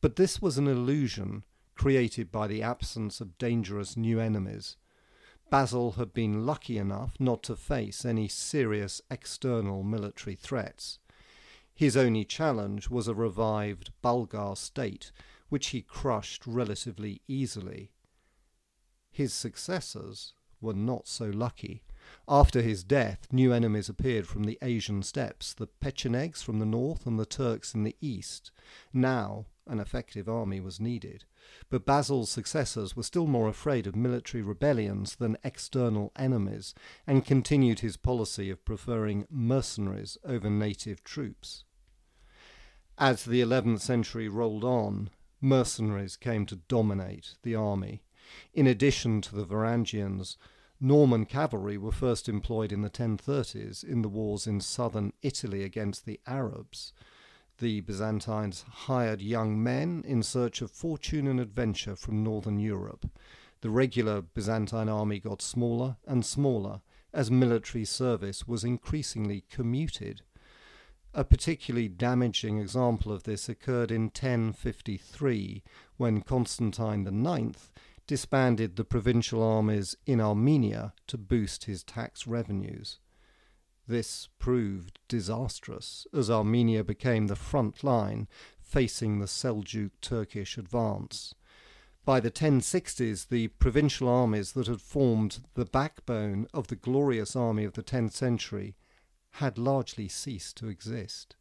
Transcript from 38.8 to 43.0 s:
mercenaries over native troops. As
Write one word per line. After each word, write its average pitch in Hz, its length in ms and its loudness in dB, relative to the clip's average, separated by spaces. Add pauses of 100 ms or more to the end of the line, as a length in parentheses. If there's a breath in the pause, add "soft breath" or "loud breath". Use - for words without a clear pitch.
mercenaries 113 960 0
over 113 240 -2
native 104 540 -2
troops. - 600 -10 (1300 soft breath)
As 135 260 4